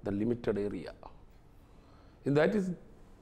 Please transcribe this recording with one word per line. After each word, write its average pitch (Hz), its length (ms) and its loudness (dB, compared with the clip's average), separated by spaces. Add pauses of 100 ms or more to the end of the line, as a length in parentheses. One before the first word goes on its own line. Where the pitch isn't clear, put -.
the 101 80 -2
limited 110 480 0
area. 101 340 -4 (1300)
And 143 120 4
that 170 160 6
is 190 160 0 (520)